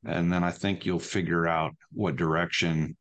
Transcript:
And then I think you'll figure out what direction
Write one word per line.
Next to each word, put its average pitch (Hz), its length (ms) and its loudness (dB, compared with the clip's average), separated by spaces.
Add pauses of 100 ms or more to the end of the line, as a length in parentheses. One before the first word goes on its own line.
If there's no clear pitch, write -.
And 85 280 2
then 90 100 2
I 87 80 2
think 98 340 -2
you'll 90 140 0
figure 85 480 0
out 80 240 2 (200)
what 87 260 -2
direction 82 840 0